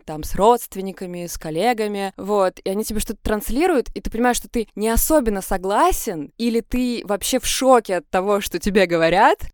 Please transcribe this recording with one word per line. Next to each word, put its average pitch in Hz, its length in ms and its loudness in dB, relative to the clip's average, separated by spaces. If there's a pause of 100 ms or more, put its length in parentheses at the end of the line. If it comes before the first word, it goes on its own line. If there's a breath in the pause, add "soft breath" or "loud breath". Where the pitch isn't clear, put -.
там, 156 180 -8
с - 120 -6
родственниками, 190 880 0
с - 140 -10
коллегами, 202 760 -2
вот, 190 460 0
и - 60 -4
они 202 140 -2
тебе 214 160 -4
что-то - 240 -6
транслируют, 254 720 0
и - 40 -10
ты - 120 -8
понимаешь, 240 260 0
что - 100 -8
ты 233 280 -4
не 214 140 -2
особенно 226 520 2
согласен, 196 960 -2
или 233 240 0
ты 247 420 -2
вообще 208 360 -2
в - 80 -6
шоке 247 500 4
от - 140 -8
того, 202 300 0
что - 180 -6
тебе 196 260 2
говорят, 175 540 4 (140)